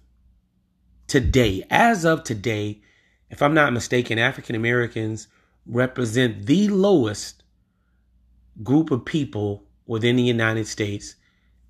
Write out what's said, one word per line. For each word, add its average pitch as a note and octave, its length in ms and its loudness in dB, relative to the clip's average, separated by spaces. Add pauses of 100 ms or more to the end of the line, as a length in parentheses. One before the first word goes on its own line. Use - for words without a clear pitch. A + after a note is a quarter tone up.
(1080)
today, A#2 600 2
as A3+ 360 2
of D#3+ 180 2
today, G#2 580 -6 (480)
if - 120 -6
I'm D3 120 2
not D3 200 4
mistaken, A#2+ 460 -2
African B2+ 360 -2
Americans A2+ 720 -2 (380)
represent A#2+ 800 -2
the F3+ 240 4
lowest F#3 760 0 (1200)
group D3+ 280 2
of B2 120 -2
people G#2 600 -4 (240)
within A#2 280 0
the B2 80 2
United A2+ 440 0
States G#2 480 -6 (540)